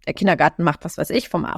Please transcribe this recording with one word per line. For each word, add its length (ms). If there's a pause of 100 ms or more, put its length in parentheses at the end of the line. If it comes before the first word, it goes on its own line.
der 80
Kindergarten 480
macht, 240
was 100
weiß 140
ich, 180
vom, 180 (120)